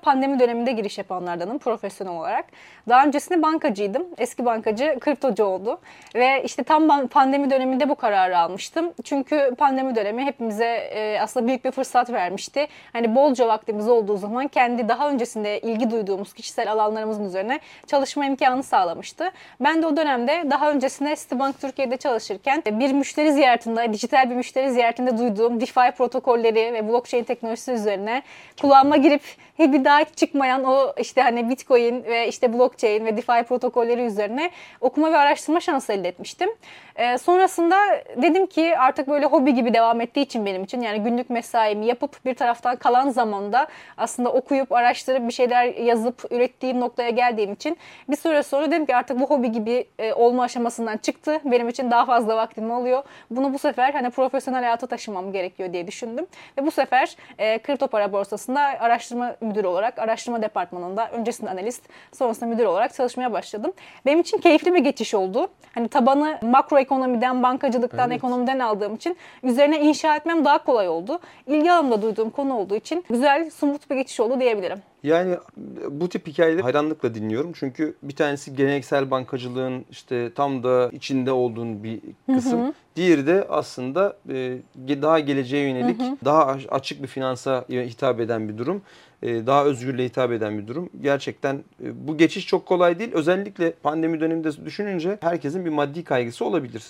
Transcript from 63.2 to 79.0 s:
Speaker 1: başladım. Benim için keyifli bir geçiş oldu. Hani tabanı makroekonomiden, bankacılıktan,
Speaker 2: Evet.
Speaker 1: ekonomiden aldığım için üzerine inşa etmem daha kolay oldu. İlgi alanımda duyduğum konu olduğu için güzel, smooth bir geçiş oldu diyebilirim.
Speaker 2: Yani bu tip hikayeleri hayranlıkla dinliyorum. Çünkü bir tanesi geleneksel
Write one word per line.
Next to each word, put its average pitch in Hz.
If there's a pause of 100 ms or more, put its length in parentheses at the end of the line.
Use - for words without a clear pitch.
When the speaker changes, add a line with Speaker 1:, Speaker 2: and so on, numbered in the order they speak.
Speaker 1:
başladım. 214 (320)
Benim 285
için 349
keyifli 349
bir 359
geçiş 254
oldu. 202 (260)
Hani 233
tabanı 285
makroekonomiden, 254
bankacılıktan, 247
Speaker 2:
Evet. 247
Speaker 1:
ekonomiden 247
aldığım 214
için 339 (260)
üzerine 285
inşa 302
etmem 320
daha 294
kolay 214
oldu. 185 (280)
İlgi 302
alanımda 269
duyduğum 220
konu 277
olduğu 196
için 320
güzel, 285
smooth 285
bir 277
geçiş 262
oldu 240
diyebilirim. 202 (260)
Speaker 2:
Yani 175 (540)
bu 147
tip -
hikayeleri 165
hayranlıkla 147
dinliyorum. 110
Çünkü 151
bir 139
tanesi 143
geleneksel 139